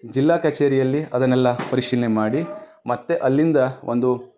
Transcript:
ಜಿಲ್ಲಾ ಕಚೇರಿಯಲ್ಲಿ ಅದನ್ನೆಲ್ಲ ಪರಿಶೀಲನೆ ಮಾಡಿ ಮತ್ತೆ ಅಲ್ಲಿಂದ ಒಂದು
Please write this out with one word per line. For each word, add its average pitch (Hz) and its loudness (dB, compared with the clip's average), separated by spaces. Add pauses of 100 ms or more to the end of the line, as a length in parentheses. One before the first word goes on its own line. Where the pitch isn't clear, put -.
(100)
ಜಿಲ್ಲಾ 151 2
ಕಚೇರಿಯಲ್ಲಿ 143 0
ಅದನ್ನೆಲ್ಲ 127 2
ಪರಿಶೀಲನೆ 123 -2
ಮಾಡಿ 110 0 (440)
ಮತ್ತೆ 123 -4
ಅಲ್ಲಿಂದ 147 2 (280)
ಒಂದು 120 0 (220)